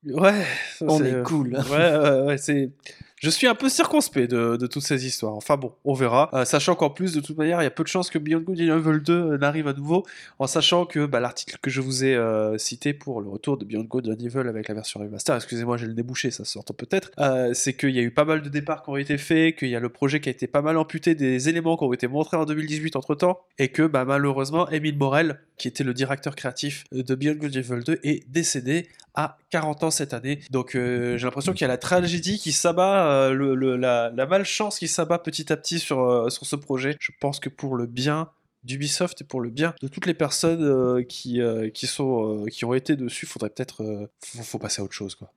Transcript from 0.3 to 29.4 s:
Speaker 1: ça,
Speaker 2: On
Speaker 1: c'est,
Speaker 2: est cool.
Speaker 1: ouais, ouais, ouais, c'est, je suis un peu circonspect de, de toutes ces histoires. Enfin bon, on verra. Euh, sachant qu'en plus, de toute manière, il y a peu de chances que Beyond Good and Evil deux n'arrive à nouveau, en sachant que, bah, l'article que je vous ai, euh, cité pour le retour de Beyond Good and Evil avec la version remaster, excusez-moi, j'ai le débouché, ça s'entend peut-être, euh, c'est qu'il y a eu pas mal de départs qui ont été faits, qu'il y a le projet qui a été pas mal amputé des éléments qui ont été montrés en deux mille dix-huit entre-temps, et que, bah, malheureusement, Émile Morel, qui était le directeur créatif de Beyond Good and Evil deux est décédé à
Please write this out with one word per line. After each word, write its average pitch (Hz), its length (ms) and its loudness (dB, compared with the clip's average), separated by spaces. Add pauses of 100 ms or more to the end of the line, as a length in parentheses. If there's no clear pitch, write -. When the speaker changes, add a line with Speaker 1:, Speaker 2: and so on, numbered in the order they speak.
Speaker 1:
ça, 165 100 -4
Speaker 2:
On 156 100 6
Speaker 1:
c'est, 139 140 4
Speaker 2:
est 127 120 0
cool. 131 320 0 (160)
Speaker 1:
ouais, 156 260 6
ouais, 143 240 6
ouais, 143 160 2
c'est, 139 340 0 (460)
je 151 120 0
suis 254 180 4
un 226 80 6
peu 269 140 0
circonspect 262 600 2
de, 117 260 2
de 123 120 -2
toutes 139 160 -6
ces 131 240 0
histoires. 110 280 -4
Enfin 123 220 0
bon, 131 160 -6 (100)
on 139 100 0
verra. 131 400 4
Euh, 131 120 2
sachant 156 300 2
qu'en 165 160 2
plus, 180 220 -2
de 151 80 0
toute 151 160 -10
manière, 165 240 2
il - 20 4
y 143 40 2
a 123 40 0
peu - 120 -6
de - 40 -4
chances 180 240 -2
que - 80 -2
Beyond 156 220 0
Good 175 200 -4
and 160 160 4
Evil 156 240 4
deux 165 360 2
n'arrive 147 300 0
à 143 60 -2
nouveau, 151 300 0 (340)
en 135 100 -2
sachant 175 380 4
que, 151 220 0
bah, 131 120 0
l'article - 420 -6
que - 100 -2
je 135 100 -2
vous 131 220 -2
ai, 135 120 4
euh, 110 440 2
cité 143 340 -4
pour 135 280 -8
le 101 80 -10
retour 113 280 -2
de 104 80 -8
Beyond 110 200 -6
Good 117 240 -4
and 110 160 -4
Evil 123 220 -2
avec 110 200 -6
la 110 80 -6
version 107 240 -10
remaster, 104 360 -2
excusez-moi, 117 420 -4
j'ai 117 100 -6
le 113 60 -8
débouché, 120 360 -4
ça 107 160 -10
s'entend - 300 -10
peut-être, - 440 -4
euh, 131 360 2
c'est 131 180 -2
qu'il 139 180 0
y 127 80 0
a 120 40 2
eu 120 80 0
pas 151 140 4
mal 156 180 0
de 143 60 -8
départs 147 340 -4
qui - 80 -14
ont 139 60 -4
été 143 200 -2
faits, 160 400 4
qu'il 131 120 -4
y 120 60 -2
a 117 40 -2
le 120 100 -2
projet 139 320 0
qui 143 80 -2
a - 20 -2
été 123 160 -4
pas 143 140 0
mal 156 160 2
amputé 160 380 2
des 131 340 0
éléments 165 280 0
qui 156 60 -2
ont 127 100 2
été 123 140 -2
montrés 151 300 -2
en 160 80 0
deux 151 100 -4
mille 156 120 -4
dix-huit 151 280 -6
entre-temps, 165 440 0 (180)
et 135 120 2
que, - 140 2
bah, 143 220 2
malheureusement, 139 640 0
Émile 151 280 -2
Morel, 143 420 2 (180)
qui - 120 -6
était 139 160 -2
le 127 80 0
directeur 135 420 -4
créatif - 560 -6
de 131 240 -2
Beyond 147 200 0
Good 151 200 -4
and 131 40 0
Evil 120 240 -4
deux 156 200 0
est 143 260 -2
décédé 151 600 -2 (280)
à 147 200 -2 (120)